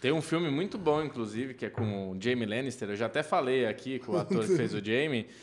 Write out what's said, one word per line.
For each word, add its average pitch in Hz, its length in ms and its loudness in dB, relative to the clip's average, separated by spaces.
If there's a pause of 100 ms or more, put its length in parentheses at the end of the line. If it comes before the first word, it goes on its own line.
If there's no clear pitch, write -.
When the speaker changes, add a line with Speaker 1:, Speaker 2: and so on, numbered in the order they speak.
Speaker 1:
Tem 123 120 2
um 160 80 2
filme 165 300 0
muito 180 260 0
bom, 156 260 2
inclusive, 120 520 -4
que 123 120 -6
é 101 40 -4
com 101 400 -2
o 92 100 -6
Jamie 120 260 0
Lannister. 113 440 -4
Eu 101 60 -2
já 113 100 0
até 143 160 0
falei 131 440 2
aqui 127 340 -4
com 110 120 -8
o - 60 2
ator - 260 0
que 180 120 4
fez 117 180 2
o 104 40 -2
Speaker 2:
<laughs> 98 60 -4
Speaker 1:
Jamie, 123 420 0 (160)